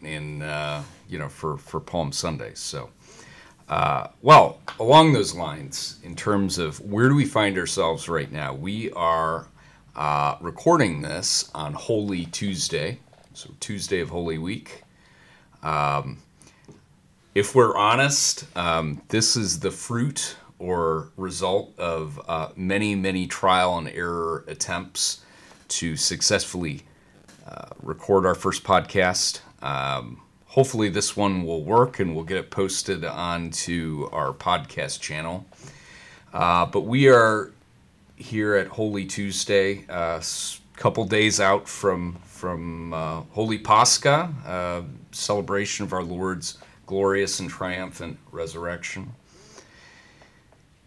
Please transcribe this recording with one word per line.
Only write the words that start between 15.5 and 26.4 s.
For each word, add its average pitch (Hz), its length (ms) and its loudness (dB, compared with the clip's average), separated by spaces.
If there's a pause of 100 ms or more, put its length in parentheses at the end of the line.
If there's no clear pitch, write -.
Um, 71 580 -2 (1160)
if 101 180 0
we're 120 220 6
honest, 127 680 2 (100)
um, 82 540 0
this 110 260 2
is 98 240 -2
the 95 120 -2
fruit - 680 -4 (200)
or 82 600 0
result 92 600 -2
of, 80 520 -4
uh, 80 260 -4
many, 101 400 0
many 92 320 -2
trial 92 500 4
and 78 120 -6
error 85 580 -4
attempts - 800 -6 (440)
to 80 280 -4
successfully, 87 840 -2 (600)